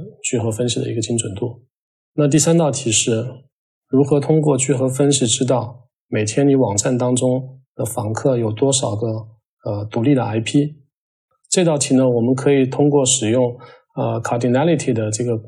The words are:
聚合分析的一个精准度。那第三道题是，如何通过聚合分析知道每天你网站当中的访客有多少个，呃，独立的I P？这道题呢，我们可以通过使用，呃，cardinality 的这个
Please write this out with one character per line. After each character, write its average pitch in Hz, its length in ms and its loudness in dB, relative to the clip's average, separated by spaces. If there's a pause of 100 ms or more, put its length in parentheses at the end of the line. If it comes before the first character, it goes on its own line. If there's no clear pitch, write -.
(220)
聚 - 160 -2
合 113 120 -2
分 123 160 -4
析 120 140 -4
的 120 100 -4
一 113 40 -4
个 117 80 -2
精 117 160 -2
准 104 160 -6
度。 - 320 -8 (480)
那 147 120 2
第 147 120 4
三 165 180 4
道 160 140 2
题 127 200 -4
是， 110 360 0 (600)
如 135 160 2
何 143 160 2
通 156 220 2
过 147 160 2
聚 131 160 -2
合 131 160 0
分 143 240 2
析 131 140 0
知 117 180 0
道 123 460 -4 (180)
每 107 160 -2
天 143 240 2
你 139 60 4
网 117 200 2
站 127 220 0
当 123 180 0
中 127 460 -2 (140)
的 120 100 -6
访 110 300 -6
客 131 240 0
有 113 120 -2
多 135 220 0
少 117 240 -2
个， 113 120 -4 (580)
呃， 107 240 -6
独 117 120 -2
立 143 120 4
的 117 100 2
I 107 160 -2
P？ 143 360 0 (760)
这 190 120 0
道 165 140 2
题 139 180 0
呢， 131 140 4
我 120 140 2
们 127 120 2
可 139 160 0
以 135 140 4
通 143 240 2
过 143 160 4
使 113 260 0
用， 120 280 0 (380)
呃， 117 260 -4
cardinality 131 680 0
的 110 180 -2
这 120 140 -4
个 120 80 -2 (160)